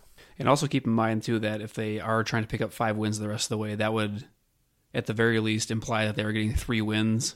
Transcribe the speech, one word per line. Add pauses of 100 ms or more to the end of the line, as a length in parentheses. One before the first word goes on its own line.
(380)
And
also
keep
in
mind,
too,
that
if
they
are
trying
to
pick
up
five
wins
the
rest
of
the
way,
that
would, (640)
at
the
very
least,
imply
that
they
were
getting
three
wins